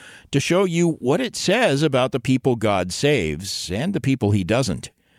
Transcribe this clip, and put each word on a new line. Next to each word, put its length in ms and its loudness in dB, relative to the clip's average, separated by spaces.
to 100 0
show 240 2
you 360 2
what 200 0
it 160 -4
says 460 2
about 300 0
the 80 -2
people 360 0
God 360 0
saves 800 -2
and 240 -4
the 60 -4
people 280 0
he 140 2
doesn't. 480 -2